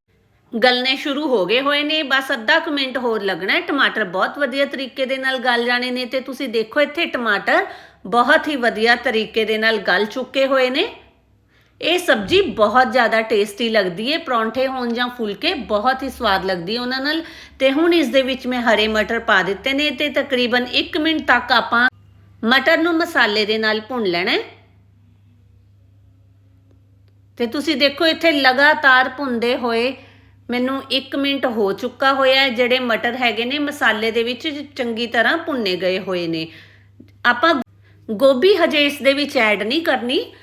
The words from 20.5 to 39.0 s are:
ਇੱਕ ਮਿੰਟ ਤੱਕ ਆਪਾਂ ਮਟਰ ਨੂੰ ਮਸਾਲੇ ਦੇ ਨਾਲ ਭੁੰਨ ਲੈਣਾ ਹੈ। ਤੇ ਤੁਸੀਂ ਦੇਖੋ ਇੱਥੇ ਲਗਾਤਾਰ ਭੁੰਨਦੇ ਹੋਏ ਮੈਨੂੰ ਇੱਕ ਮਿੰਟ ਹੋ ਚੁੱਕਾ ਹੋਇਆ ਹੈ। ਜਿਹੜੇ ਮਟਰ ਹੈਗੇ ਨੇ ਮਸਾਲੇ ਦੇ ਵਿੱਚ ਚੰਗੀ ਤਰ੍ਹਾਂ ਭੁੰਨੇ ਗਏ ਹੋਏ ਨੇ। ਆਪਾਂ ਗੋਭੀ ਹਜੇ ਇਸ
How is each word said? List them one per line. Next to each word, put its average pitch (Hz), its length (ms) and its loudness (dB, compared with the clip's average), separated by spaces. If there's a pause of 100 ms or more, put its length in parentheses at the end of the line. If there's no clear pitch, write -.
ਇੱਕ 285 260 -2
ਮਿੰਟ 311 280 -2
ਤੱਕ 247 260 2
ਆਪਾਂ 233 360 2 (560)
ਮਟਰ 262 340 4
ਨੂੰ 330 160 0
ਮਸਾਲੇ 240 520 0
ਦੇ 220 120 0
ਨਾਲ 220 220 0
ਭੁੰਨ 226 260 -4
ਲੈਣਾ 175 240 0
ਹੈ। 370 120 0 (3000)
ਤੇ 240 100 -2
ਤੁਸੀਂ 285 300 -2
ਦੇਖੋ 285 300 2
ਇੱਥੇ 320 260 2
ਲਗਾਤਾਰ 277 760 4
ਭੁੰਨਦੇ 247 480 -2
ਹੋਏ 240 400 -2 (540)
ਮੈਨੂੰ 254 400 -2
ਇੱਕ 269 260 -4
ਮਿੰਟ 277 300 -2
ਹੋ 214 260 0
ਚੁੱਕਾ 247 400 0
ਹੋਇਆ 269 280 4
ਹੈ। 269 80 4
ਜਿਹੜੇ 247 300 2
ਮਟਰ 240 380 -2
ਹੈਗੇ 233 280 -2
ਨੇ 262 140 -4
ਮਸਾਲੇ 233 520 -2
ਦੇ 226 120 0
ਵਿੱਚ 269 440 -6 (100)
ਚੰਗੀ 233 300 -4
ਤਰ੍ਹਾਂ 233 320 0
ਭੁੰਨੇ 240 380 -4
ਗਏ 185 220 0
ਹੋਏ 180 280 -4
ਨੇ। 160 200 -4 (800)
ਆਪਾਂ 311 280 2 (560)
ਗੋਭੀ 269 460 4
ਹਜੇ 302 300 2
ਇਸ 285 160 -4